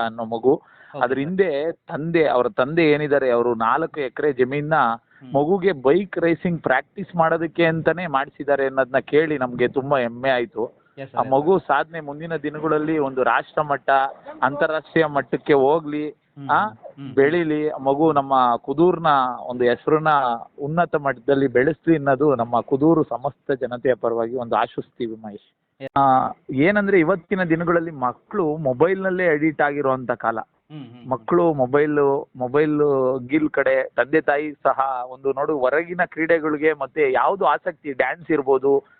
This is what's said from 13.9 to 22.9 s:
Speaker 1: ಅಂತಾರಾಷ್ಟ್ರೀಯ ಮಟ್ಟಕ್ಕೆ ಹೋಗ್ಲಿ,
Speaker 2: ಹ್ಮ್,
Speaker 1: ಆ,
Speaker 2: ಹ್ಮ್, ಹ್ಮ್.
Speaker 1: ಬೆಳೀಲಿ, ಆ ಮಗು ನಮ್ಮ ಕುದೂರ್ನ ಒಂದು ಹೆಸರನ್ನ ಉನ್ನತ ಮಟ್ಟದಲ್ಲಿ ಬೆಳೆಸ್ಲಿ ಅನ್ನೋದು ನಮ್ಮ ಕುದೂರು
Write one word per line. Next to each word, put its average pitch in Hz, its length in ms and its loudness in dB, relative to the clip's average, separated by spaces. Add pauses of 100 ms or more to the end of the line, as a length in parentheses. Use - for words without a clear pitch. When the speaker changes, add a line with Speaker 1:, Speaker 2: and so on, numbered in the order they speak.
Speaker 1:
ಅಂತಾರಾಷ್ಟ್ರೀಯ 156 640 0
ಮಟ್ಟಕ್ಕೆ 143 480 -2
ಹೋಗ್ಲಿ, 147 560 2
Speaker 2:
ಹ್ಮ್, 143 400 -12
Speaker 1:
ಆ, 170 180 2
Speaker 2:
ಹ್ಮ್, 214 100 -16
ಹ್ಮ್. 139 360 -16
Speaker 1:
ಬೆಳೀಲಿ, 151 560 2
ಆ 151 80 -6
ಮಗು 143 340 2
ನಮ್ಮ 135 440 2
ಕುದೂರ್ನ 165 520 0 (340)
ಒಂದು 123 220 -4
ಹೆಸರನ್ನ 143 440 2 (520)
ಉನ್ನತ 160 360 -2
ಮಟ್ಟದಲ್ಲಿ 139 520 0
ಬೆಳೆಸ್ಲಿ 143 480 0
ಅನ್ನೋದು 139 400 2
ನಮ್ಮ 117 260 0
ಕುದೂರು 151 420 2